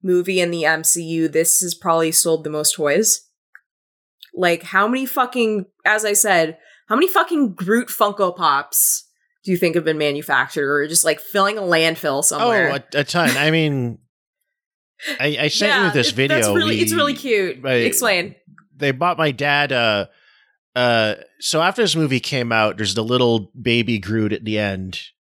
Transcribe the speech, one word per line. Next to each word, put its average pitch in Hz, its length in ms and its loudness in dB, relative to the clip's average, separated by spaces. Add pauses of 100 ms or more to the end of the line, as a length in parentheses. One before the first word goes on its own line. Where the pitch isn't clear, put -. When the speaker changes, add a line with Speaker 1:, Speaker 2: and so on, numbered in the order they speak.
Speaker 1:
movie 180 360 0
in 175 120 0
the 170 120 -4
M 160 200 0
C 170 200 0
U, 160 240 -2
this 160 320 2
has 175 160 -4
probably 165 360 0
sold 160 320 0
the 156 60 -6
most 151 260 -2
toys. 156 460 0 (1120)
Like, 170 280 0
how 185 260 0
many 262 200 -2
fucking, 240 580 -2 (180)
as 214 220 0
I 208 80 0
said, 170 460 2 (280)
how 214 80 0
many 320 120 2
fucking 339 480 0
Groot 226 320 0
Funko 202 480 -2
Pops 160 680 0 (400)
do - 60 -10
you 180 80 2
think 175 160 2
have 165 100 0
been 156 140 -2
manufactured 143 760 -2
or 147 160 0
just, 160 160 0
like, 151 160 0
filling 202 380 -2
a 208 40 -8
landfill 165 640 0
somewhere? 156 480 2
Speaker 2:
Oh, 135 40 -2
a, 139 240 -4
a 143 40 0
ton. 160 280 0
I 143 180 2
mean, 143 480 0 (1200)
I, 143 220 -2
I 151 60 0
sent 208 240 0
Speaker 1:
Yeah, 247 160 2
Speaker 2:
you 160 60 -2
this 120 160 2
Speaker 1:
it, 131 180 -2
that's - 200 2
Speaker 2:
video. - 60 2
Speaker 1:
really, 330 260 0
it's 330 120 0
Speaker 2:
We, 330 60 0
Speaker 1:
really 294 180 0
cute. 190 500 -2
Speaker 2:
I, 131 120 0
Speaker 1:
Explain. 180 580 0 (400)
Speaker 2:
they 139 160 -2
bought 165 260 0
my 156 140 2
dad, 143 400 0
uh, 110 340 2 (680)
uh, 117 400 4 (240)
so - 200 -2
after 190 220 0
this 180 140 2
movie 143 240 2
came 120 320 -4
out, 107 260 2
there's 101 160 -2
the 113 100 -2
little 117 560 2
baby 117 380 0
Groot 104 360 -2
at - 120 -8
the 107 140 -2
end 95 420 -6 (200)